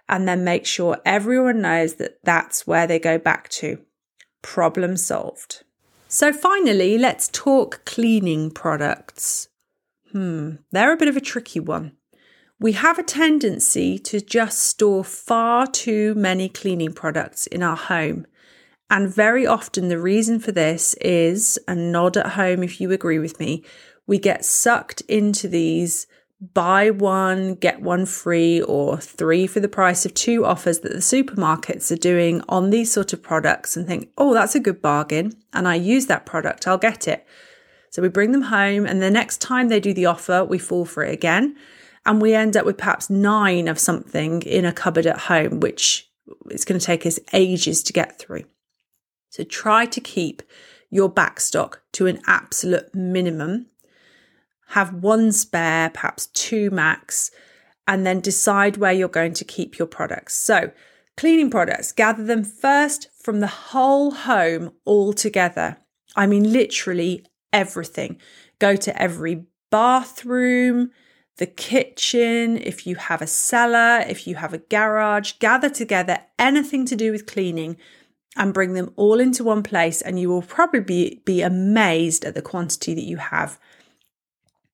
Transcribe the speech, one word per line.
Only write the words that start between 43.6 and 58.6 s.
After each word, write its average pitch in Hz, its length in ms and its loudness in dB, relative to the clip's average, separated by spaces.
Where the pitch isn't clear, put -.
of 160 120 -2
something 165 640 -2
in 180 240 0
a 170 60 0
cupboard 165 340 0
at 160 140 0
home, 160 400 0
which - 500 -2
it's - 140 -6
gonna 185 160 -2
take 170 260 -2
us 165 140 -2
ages 185 520 2
to - 80 -4
get - 260 -2
through. - 260 -12
So - 140 -10
try 220 420 0
to 233 140 -8
keep - 420 -6
your 190 180 4
back 180 320 0
stock - 420 -4
to 185 140 0
an 180 200 -2
absolute - 680 -2
minimum. 180 720 -4
Have 190 220 0
one 214 380 2
spare, 165 580 0
perhaps - 380 -8
two 208 440 -2
max, - 600 -2
and 190 180 0
then 185 160 0
decide 202 560 2